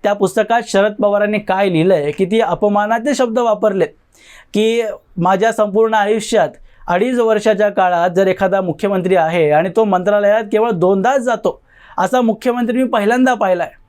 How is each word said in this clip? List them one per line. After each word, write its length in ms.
त्या 100
पुस्तकात 560
शरद 260
पवारांनी 460
काय 280
लिहिलंय, 420
किती 300
अपमानाचे 760
शब्द 240
वापरलेत, 500
की 280
माझ्या 340
संपूर्ण 420
आयुष्यात 540
अडीच 300
वर्षाच्या 520
काळात 400
जर 160
एखादा 340
मुख्यमंत्री 560
आहे 340
आणि 260
तो 80
मंत्रालयात 680
केवळ 200
दोनदाच 480
जातो, 400
असा 220
मुख्यमंत्री 560
मी 100
पहिल्यांदा 480
पाहिलाय 360